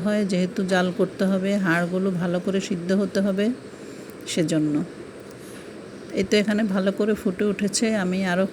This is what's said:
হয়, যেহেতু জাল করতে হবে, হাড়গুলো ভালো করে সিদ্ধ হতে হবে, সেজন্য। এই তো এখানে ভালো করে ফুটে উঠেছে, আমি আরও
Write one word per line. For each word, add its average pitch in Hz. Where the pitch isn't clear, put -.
হয়, 208
যেহেতু 180
জাল 185
করতে 190
হবে, 196
হাড়গুলো 175
ভালো 180
করে 190
সিদ্ধ 175
হতে 196
হবে, 202
সেজন্য। 156
এই 190
তো -
এখানে 208
ভালো 196
করে 214
ফুটে 208
উঠেছে, 208
আমি 185
আরও 185